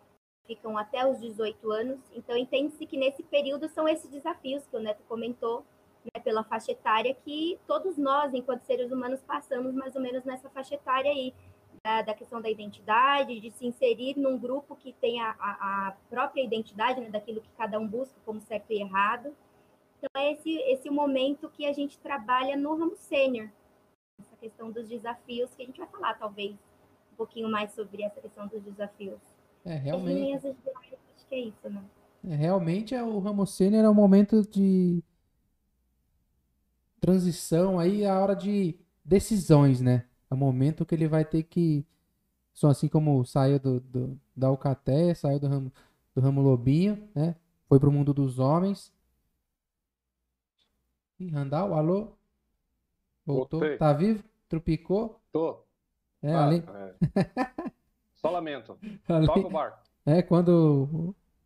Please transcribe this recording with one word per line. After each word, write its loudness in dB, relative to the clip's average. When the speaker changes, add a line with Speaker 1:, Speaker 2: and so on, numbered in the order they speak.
Speaker 1:
ficam -10
até -2
os -4
dezoito -6
anos, -4
então -8
entende-se -4
que -10
nesse -2
período -4
são -2
esses -2
desafios -10
que -14
o -6
Neto -8
comentou, -8
né, -14
pela -2
faixa -8
etária, 0
que -6
todos -2
nós, 0
enquanto -6
seres -4
humanos, -6
passamos -6
mais -8
ou -6
menos -6
nessa -12
faixa -10
etária -2
aí, -4
da, -2
da -6
questão -12
da -6
identidade, 0
de -16
se -14
inserir -2
num 0
grupo -8
que -20
tem -4
a, -6
a, -4
a -6
própria -2
identidade, -4
né, -12
daquilo -8
que -20
cada -4
um -6
busca -8
como -10
certo -10
e -2
errado. -4
Então, -10
é 0
esse, -6
esse -4
o -4
momento -2
que -10
a -2
gente -8
trabalha -4
no -4
ramo -4
sênior, -2
essa -20
questão -16
dos -12
desafios, -10
que -16
a -14
gente -20
vai -12
falar, -6
talvez, -10
um -20
pouquinho -8
mais -4
sobre -10
essa -10
questão -16
dos -12
desafios. -12
Speaker 2:
É, -8
realmente. -4
Speaker 1:
Em -2
linhas -4
gerais, -12
acho -20
que -10
é -4
isso, -12
né? -12
Speaker 2:
É, -6
realmente, -2
é, -4
o -4
ramo -2
sênior 4
é 8
um 8
momento 8
de 2
transição 2
aí, 2
a 2
hora 2
de 0
decisões, 6
né? 2
É -2
o -2
momento 0
que -2
ele 0
vai 2
ter -2
que, 0
só 4
assim 4
como 2
saiu 2
do, 0
do, -6
da 0
Alcaté, 2
saiu 0
do -2
ramo, -2
do 2
ramo 4
Lobinho, 4
né? -2
Foi 8
pro 6
mundo 2
dos -2
homens. 0
Ih, -10
Randall, -2
alô? 0
Voltou? -2
Speaker 3:
Voltei. -2
Speaker 2:
Tá 4
vivo? 0
Trupicou? -4
Speaker 3:
Tô. -4
Speaker 2:
É, -2
Speaker 3:
Ah, 4
Speaker 2:
ali. 2
Speaker 3:
é. -16
Speaker 2:
<laughs> -2
Speaker 3:
Só -4
lamento. -8
Speaker 2:
Ali. 4
Speaker 3:
Toca 4
o -2
barco. -6
Speaker 2:
É, 6
quando 4